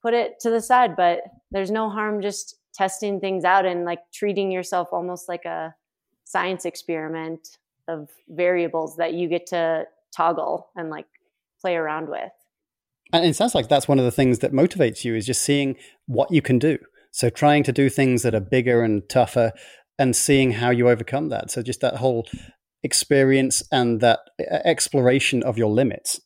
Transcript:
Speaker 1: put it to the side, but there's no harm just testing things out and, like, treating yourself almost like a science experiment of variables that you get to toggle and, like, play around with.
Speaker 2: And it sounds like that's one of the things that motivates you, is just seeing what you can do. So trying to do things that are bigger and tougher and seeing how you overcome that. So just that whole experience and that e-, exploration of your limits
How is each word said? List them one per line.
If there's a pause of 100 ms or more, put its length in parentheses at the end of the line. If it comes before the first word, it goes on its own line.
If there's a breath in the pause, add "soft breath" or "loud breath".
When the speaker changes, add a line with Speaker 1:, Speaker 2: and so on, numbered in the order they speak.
Speaker 1:
put
it
to
the
side,
but (300)
there's
no
harm
just (160)
testing
things
out
and,
like, (140)
treating
yourself
almost
like
a (500)
science
experiment (280)
of (220)
variables
that
you
get
to (320)
toggle
and,
like, (540)
play
around
with. (800)
Speaker 2:
And
it
sounds
like
that's
one
of
the
things
that
motivates
you,
is
just
seeing (300 soft breath)
what
you
can
do. (340 soft breath)
So
trying
to
do
things
that
are
bigger
and
tougher (460 loud breath)
and
seeing
how
you
overcome
that.
So
just
that
whole (560 loud breath)
experience
and
that (200)
e-, (200)
exploration
of
your
limits